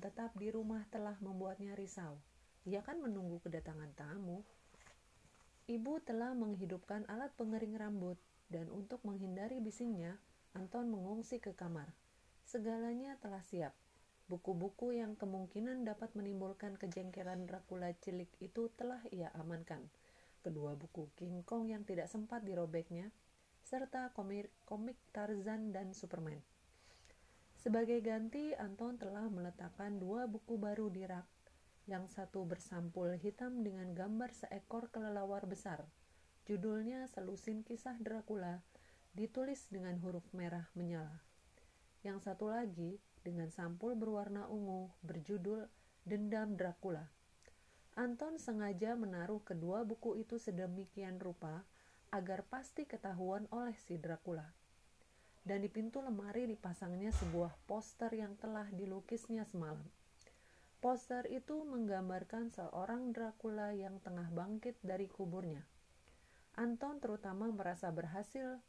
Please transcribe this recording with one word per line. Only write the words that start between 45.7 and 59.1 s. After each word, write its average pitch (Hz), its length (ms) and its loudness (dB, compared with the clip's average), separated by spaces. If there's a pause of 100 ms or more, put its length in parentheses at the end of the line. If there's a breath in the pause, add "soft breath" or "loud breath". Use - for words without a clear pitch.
Dendam 208 560 4
Dracula. 175 480 2 (880 loud breath)
Anton 247 400 2
sengaja 214 640 2
menaruh 190 480 2
kedua 185 400 2
buku 226 320 2
itu 226 160 0
sedemikian 185 880 -2
rupa 170 400 -2 (480 loud breath)
agar 190 320 2
pasti 269 400 -4
ketahuan 196 720 0
oleh 240 240 0
si - 160 -4
Dracula. 160 480 -2 (960 loud breath)
Dan 196 240 2
di 202 80 2
pintu 226 320 0
lemari 220 480 2
dipasangnya 185 640 0
sebuah 170 480 4
poster 220 480 0
yang 208 240 -2
telah 208 400 -2
dilukisnya 202 720 0